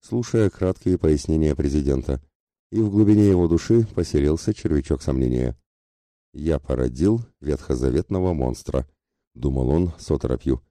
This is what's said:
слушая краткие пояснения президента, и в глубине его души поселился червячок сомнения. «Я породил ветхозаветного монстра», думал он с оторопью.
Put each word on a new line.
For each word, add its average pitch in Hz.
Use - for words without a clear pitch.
слушая 113
краткие 92
пояснения 78
президента, 69
и 104
в 107
глубине 104
его 87
души 110
поселился 78
червячок 73
сомнения. 62
«Я 73
породил 67
ветхозаветного 73
монстра», 64
думал 65
он 85
с -
оторопью. 64